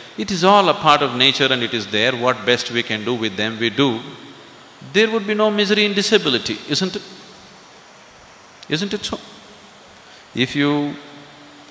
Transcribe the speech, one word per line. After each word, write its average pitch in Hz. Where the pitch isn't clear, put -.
it 208
is 175
all 196
a 147
part 147
of 127
nature 135
and 123
it 117
is 107
there, 110
what 117
best 120
we 117
can 107
do 120
with 110
them, 110
we 117
do. 117
There 214
would 214
be 214
no 214
misery 208
in 202
disability, 170
isn't 185
it? 202
Isn't 190
it 208
so? -
If 127
you 147